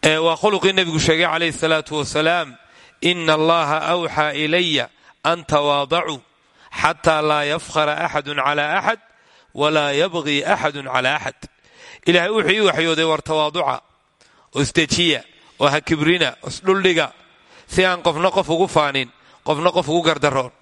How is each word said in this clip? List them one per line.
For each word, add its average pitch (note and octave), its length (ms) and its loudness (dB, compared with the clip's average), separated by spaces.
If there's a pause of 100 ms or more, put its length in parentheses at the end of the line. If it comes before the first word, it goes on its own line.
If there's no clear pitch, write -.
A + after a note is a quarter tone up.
Ee, D#3 140 4
waa D#3+ 200 2
khuluqii F#3+ 360 2
Nebigu F3 260 0
sheegay D#3+ 280 2
calayhi E3 260 -2
salaatu D#3 440 -2
wasalaam, D#3 600 -2 (440)
"Inna E3+ 340 2
Allaha D#3 440 2 (160)
awxaa D3+ 400 -2
ilaya D3+ 540 0 (360)
an E3 200 -2
tawaadacuu D3 760 0 (640)
xataa D#3 400 2
laa D3+ 220 2
yafkhara D3+ 500 -2 (100)
axadun D3 320 -4
calaa D3 420 0
axad A3 220 -2 (540)
walaa D3 380 0
yabgii D3 520 -2
axadun D3 420 -2
calaa B2+ 300 0
axad." C3 180 -8 (720)
Ilaahay F3 240 2
wuxuu F3+ 200 0
ii G#3+ 100 2
waxyooday, E3 440 0
"War D#3 180 0
tawaaduca, D3+ 580 -2 (760)
oo C3+ 80 0
isdejiya, D#3 600 0 (380)
oo C#3 80 2
ha D3 120 2
kibrina, D#3 640 0
oo - 60 -12
isdhuldhiga, F3+ 640 0 (540)
si F#3 180 0
aan F3+ 180 0
qofna E3+ 280 2
qof F#3+ 180 -2
ugu E3 200 0
faanin, C#3 400 0 (360)
qofna D#3 280 0
qof E3+ 160 0
ugu E3 140 0
gardaroon." C#3+ 480 0 (120)